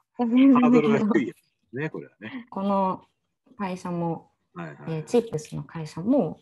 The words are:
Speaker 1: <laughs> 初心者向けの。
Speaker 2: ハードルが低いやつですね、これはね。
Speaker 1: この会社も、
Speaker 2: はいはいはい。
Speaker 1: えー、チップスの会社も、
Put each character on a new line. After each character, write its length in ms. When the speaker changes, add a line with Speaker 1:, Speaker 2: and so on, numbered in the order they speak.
Speaker 1:
<laughs> 80
初 120
心 240
者 60
向 0
け 0
の。 20
Speaker 2:
ハ 60
ー 40
ド 100
ル 80
が 100
低 240
い 40
や 60
つ 40
で 60
す 40
ね、 140
こ 100
れ 80
は 140
ね。 300
Speaker 1:
こ 100
の 440
会 200
社 140
も、 400
Speaker 2:
は 120
い 20
は 60
い 20
は 140
い。 40
Speaker 1:
え 60
ー、 40
チ 140
ッ 140
プ 80
ス 160
の 80
会 240
社 140
も、 400